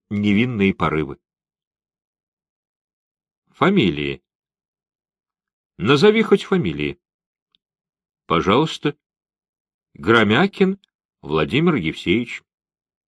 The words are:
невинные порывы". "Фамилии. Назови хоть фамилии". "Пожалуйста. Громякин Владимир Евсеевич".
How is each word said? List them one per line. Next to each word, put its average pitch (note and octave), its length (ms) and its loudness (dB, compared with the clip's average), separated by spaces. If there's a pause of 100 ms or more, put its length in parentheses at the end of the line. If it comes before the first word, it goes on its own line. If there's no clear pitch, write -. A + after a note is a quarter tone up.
(100)
невинные G#2 640 0
порывы". D2+ 440 -4 (2250)
"Фамилии. E2 720 0 (1500)
Назови D3 440 2
хоть G#3 200 2
фамилии". D2 560 -4 (1300)
"Пожалуйста. G#2 680 -2 (1000)
Громякин A#2 840 2 (400)
Владимир A2 560 0
Евсеевич". F#2+ 640 -4 (680)